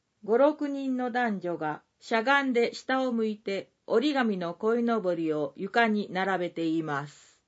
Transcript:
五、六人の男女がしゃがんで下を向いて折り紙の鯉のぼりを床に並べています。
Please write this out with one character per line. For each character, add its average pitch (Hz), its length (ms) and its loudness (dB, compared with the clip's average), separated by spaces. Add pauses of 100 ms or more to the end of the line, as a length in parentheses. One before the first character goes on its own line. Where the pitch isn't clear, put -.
(240)
五、 214 140 2
六 294 300 4
人 277 280 -4
の 247 140 -2
男 226 300 -2
女 175 180 -4
が 156 240 -6 (180)
し - 160 -6
ゃ 226 60 2
が 277 200 4
ん 262 100 0
で 233 220 2
下 262 320 -2
を 254 60 -2
向 226 140 0
い 214 100 -2
て 196 340 -6 (160)
折 233 240 2
り 285 40 -2
紙 226 240 2
の 170 160 -4
鯉 226 280 0
の 233 180 2
ぼ 180 140 0
り 165 180 -2
を 151 240 -2
床 220 320 2
に 208 220 0
並 185 280 0
べ 175 120 -2
て 165 140 -4
い 160 180 0
ま 147 240 -4
す。 - 420 -20